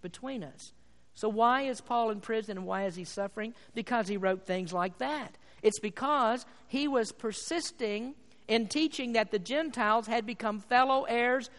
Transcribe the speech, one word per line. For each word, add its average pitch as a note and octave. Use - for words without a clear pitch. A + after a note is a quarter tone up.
between A#3
us." -
So A3
why A#3
is B3+
Paul A#3
in G#3
prison A3
and F#3
why F#3+
is F3+
he F3+
suffering? G#3
Because A#3
he G3+
wrote F#3+
things F#3
like F3+
that. C#4
It's G#3+
because B3
he C#4
was A#3+
persisting A#3
in A3
teaching D4
that A3
the G#3+
Gentiles A#3
had A3+
become G#3+
fellow C4
heirs A#3+